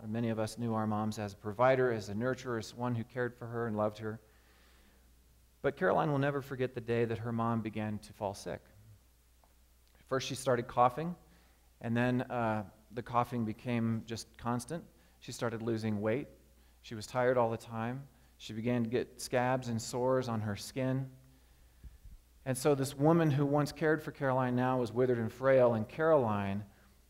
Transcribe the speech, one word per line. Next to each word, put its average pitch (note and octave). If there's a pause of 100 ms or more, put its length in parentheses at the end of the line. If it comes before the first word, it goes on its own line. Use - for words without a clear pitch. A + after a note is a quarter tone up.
many A2+
of A2
us A2
knew A#2
our A2
moms, G#2+
as G#2
a F#2+
provider, B2+
as G#2
a G#2
nurturer, B2
as -
one B2
who A2+
cared B2
for A#2+
her A#2
and G#2+
loved G#2+
her. A2 (1400)
But C#3
Caroline E3
will C#3+
never C#3+
forget B2+
the B2
day A#2
that A2+
her A#2
mom A2+
began G#2+
to -
fall G2+
sick. - (1500)
First C3
she C#3
started A#2+
coughing, C#3 (680)
and A#2
then, B2
uh, A2 (280)
the A#2
coughing A#2+
became A2+
just A2+ (100)
constant. B2 (380)
She -
started A#2
losing A2
weight. A2 (540)
She -
was G#2+
tired B2+
all A#2
the A2+
time. A2+ (360)
She -
began A#2+
to A2
get A#2
scabs B2+
and A2+
sores B2+
on A2+
her G#2
skin. C3 (1400)
And C3
so D3
this C3+
woman D#3+
who C#3+
once C#3+
cared D#3
for D3
Caroline B2+
now B2+
was A#2+
withered B2
and A2
frail, B2+
and A2
Caroline, G#2+ (460)